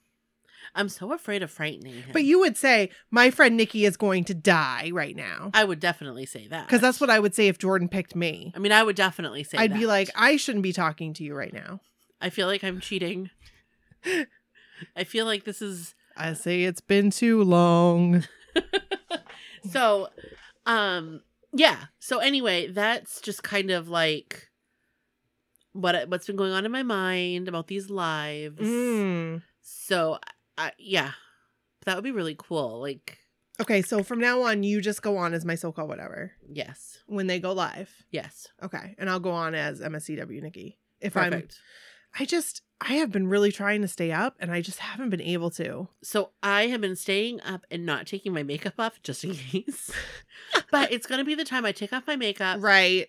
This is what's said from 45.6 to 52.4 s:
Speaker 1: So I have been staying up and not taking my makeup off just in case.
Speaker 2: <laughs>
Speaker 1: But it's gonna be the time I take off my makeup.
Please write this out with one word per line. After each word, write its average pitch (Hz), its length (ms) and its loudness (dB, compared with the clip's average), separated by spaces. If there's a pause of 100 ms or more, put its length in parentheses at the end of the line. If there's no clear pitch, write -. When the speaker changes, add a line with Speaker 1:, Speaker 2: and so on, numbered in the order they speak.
Speaker 1:
So - 280 -2 (120)
I 202 240 4
have 240 160 -2
been 190 140 0
staying 214 440 -2
up 185 300 -10
and 170 160 -6
not 151 200 -4
taking 196 280 -6
my 151 80 -2
makeup 147 360 -6
off 170 240 -4
just - 220 -8
in 185 100 -6
case. 160 640 -8
Speaker 2:
<laughs> - 40 -8 (720)
Speaker 1:
But 285 220 2
it's 240 140 -4
gonna 262 180 -2
be 302 100 -2
the 311 100 -4
time 254 200 -4
I 202 80 0
take - 200 -10
off 254 140 -6
my 302 100 -4
makeup. 208 440 -2